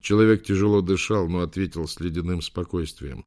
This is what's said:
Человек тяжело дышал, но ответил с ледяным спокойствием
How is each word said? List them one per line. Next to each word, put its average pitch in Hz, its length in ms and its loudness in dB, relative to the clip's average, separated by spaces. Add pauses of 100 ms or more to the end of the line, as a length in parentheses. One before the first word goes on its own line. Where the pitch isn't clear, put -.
Человек 107 420 4
тяжело 101 380 2
дышал, 92 480 0
но 90 100 -2
ответил 85 480 -4
с - 120 -14
ледяным 87 420 -4
спокойствием 80 840 -8